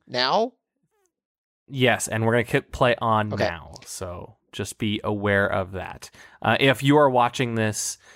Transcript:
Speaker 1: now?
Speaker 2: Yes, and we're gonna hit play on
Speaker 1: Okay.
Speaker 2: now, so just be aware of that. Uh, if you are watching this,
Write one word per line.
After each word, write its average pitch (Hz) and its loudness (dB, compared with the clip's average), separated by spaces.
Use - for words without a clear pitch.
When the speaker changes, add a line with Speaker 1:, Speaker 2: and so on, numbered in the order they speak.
Speaker 1:
now? 151 0
Speaker 2:
Yes, 127 0
and 110 -2
we're 113 2
gonna 117 2
hit - -4
play 123 2
on 107 0
Speaker 1:
Okay. 110 -2
Speaker 2:
now, 85 -8
so 90 -14
just - -8
be 104 -2
aware 101 2
of 95 -4
that. - -12
Uh, 113 2
if 135 2
you 139 4
are 147 6
watching 120 0
this, 110 -4